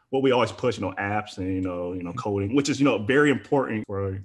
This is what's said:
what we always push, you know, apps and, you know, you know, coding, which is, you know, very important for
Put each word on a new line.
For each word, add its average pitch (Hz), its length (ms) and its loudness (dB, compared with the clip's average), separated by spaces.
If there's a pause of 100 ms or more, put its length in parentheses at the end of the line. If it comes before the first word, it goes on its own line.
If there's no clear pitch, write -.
(100)
what 135 120 0
we 135 80 6
always 120 200 4
push, - 280 -2
you - 20 -4
know, 92 180 -4
apps 104 380 -2
and, 92 180 -2
you 92 60 -2
know, 90 320 -4
you 90 100 -8
know, 85 120 -8
coding, 101 400 -2
which 143 160 2
is, 127 100 -2
you 139 60 2
know, 117 100 4
very 135 340 4
important 117 560 0
for 98 380 -4